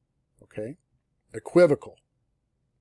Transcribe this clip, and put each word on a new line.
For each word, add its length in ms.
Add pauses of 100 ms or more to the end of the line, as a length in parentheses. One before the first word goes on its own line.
(440)
Okay? 340 (560)
Equivocal. 640 (840)